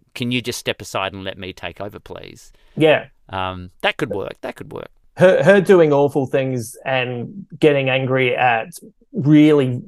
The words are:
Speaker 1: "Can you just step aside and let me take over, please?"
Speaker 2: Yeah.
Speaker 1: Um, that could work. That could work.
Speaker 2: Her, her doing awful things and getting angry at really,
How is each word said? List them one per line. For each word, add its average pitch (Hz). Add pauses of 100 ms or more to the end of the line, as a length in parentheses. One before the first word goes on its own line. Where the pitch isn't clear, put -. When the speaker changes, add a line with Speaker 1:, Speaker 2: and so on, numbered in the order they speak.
(160)
Speaker 1:
"Can 123
you 123
just 117
step -
aside 98
and 95
let 95
me 95
take 90
over, 101
please?" - (240)
Speaker 2:
Yeah. 147 (200)
Speaker 1:
Um, 92 (100)
that 202
could 131
work. -
That -
could -
work. 50 (280)
Speaker 2:
Her, 175
her 196
doing 175
awful 139
things 131
and 123 (140)
getting 139
angry 131
at 120 (420)
really, 147